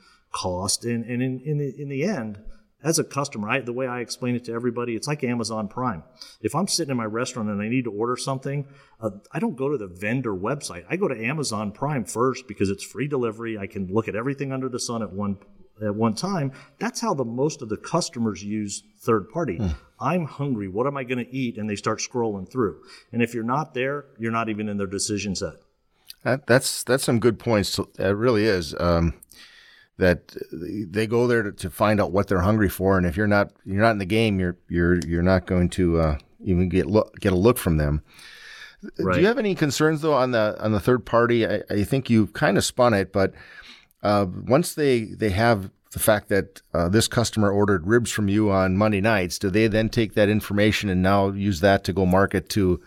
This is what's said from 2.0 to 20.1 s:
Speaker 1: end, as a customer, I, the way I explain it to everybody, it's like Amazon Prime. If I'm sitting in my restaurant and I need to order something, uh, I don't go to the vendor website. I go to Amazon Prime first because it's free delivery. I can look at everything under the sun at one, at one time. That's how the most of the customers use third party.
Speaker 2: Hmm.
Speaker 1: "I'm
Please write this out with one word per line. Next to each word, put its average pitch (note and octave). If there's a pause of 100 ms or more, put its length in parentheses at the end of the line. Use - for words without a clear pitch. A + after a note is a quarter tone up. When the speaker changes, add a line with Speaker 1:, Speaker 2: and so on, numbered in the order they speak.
Speaker 1:
end, A2 (420)
as D#3+
a C#3
customer, A#2+
I, C3
the A#2+
way C3
I B2
explain B2
it A#2+
to A2+
everybody, A#2+
it's G#2
like -
Amazon A2
Prime. A2+ (380)
If A2
I'm F#3
sitting D#3
in B2+
my A#2
restaurant A2+
and G2+
I G#2+
need B2+
to A2+
order A#2
something, C#3 (360)
uh, - (240)
I D#3+
don't E3
go C3
to D3
the G#2
vendor G#2
website. G2
I C#3+
go F#3
to A#2
Amazon A2+
Prime C3+
first B2
because G2+
it's G2
free B2
delivery. A#2
I G2+
can F#2+
look A2
at F#2+
everything C3+
under C3
the A#2+
sun A#2
at G2
one, G2 (460)
at G#2
one A2
time. D#3+ (280)
That's A3+
how A3
the C#3
most C3
of A#2
the G#2+
customers A2+
use G#2 (160)
third A2
party. C#3
Speaker 2:
Hmm. G#2+ (320)
Speaker 1:
"I'm D#3+